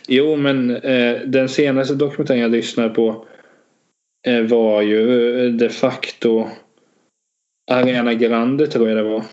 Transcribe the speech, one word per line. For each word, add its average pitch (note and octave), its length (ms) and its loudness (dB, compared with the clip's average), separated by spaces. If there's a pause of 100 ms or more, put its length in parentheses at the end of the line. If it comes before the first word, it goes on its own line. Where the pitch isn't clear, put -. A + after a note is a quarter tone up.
Jo, D3 280 2
men, C3+ 400 0
eh, A#2+ 500 0
den C3 240 0
senaste C3+ 460 0
dokumentären C#3 440 -2
jag A#2 120 0
lyssnade A#2 380 -2
på, A2 360 -2 (1000)
eh, A#2+ 140 0
var A2+ 400 2
ju, A#2+ 680 2
eh, B2 60 0
de A#2 160 0
facto A2+ 800 -2 (1200)
Ariana B2 420 0
Grande, A#2 540 0
tror A#2+ 220 0
jag A2 80 0
det G#2+ 60 0
var. G#2+ 300 -4